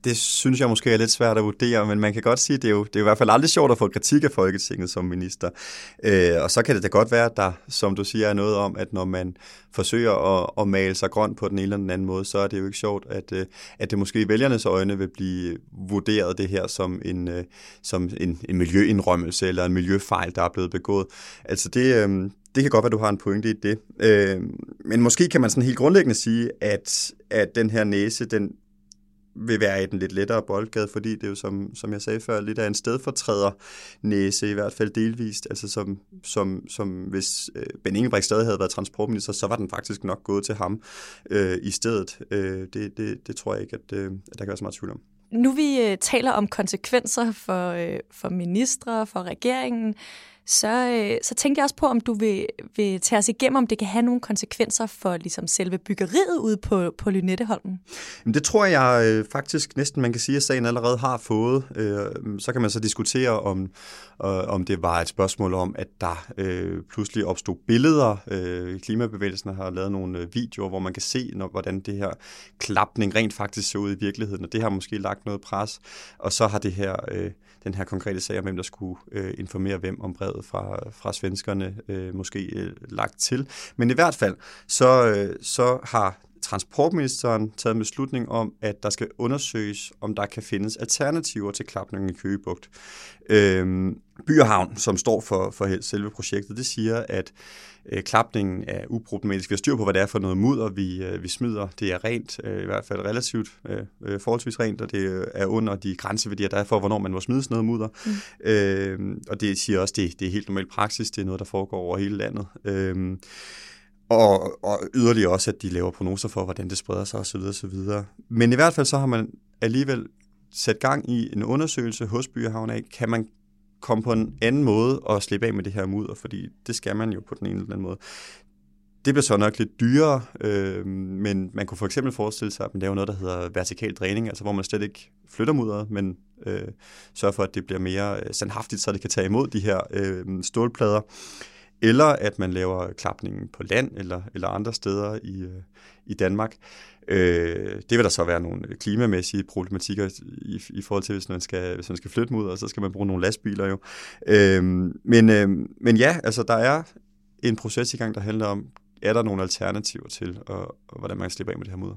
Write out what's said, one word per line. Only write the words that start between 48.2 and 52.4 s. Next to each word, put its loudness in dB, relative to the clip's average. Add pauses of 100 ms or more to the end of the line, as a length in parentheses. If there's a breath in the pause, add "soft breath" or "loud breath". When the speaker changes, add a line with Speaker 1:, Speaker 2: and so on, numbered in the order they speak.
Speaker 2:
ministre, -2
for -6
regeringen, -2 (540 loud breath)
så, 2
øh, 0
så -6
tænkte 2
jeg 4
også -2
på, 2
om 4
du -2
vil, 0 (300)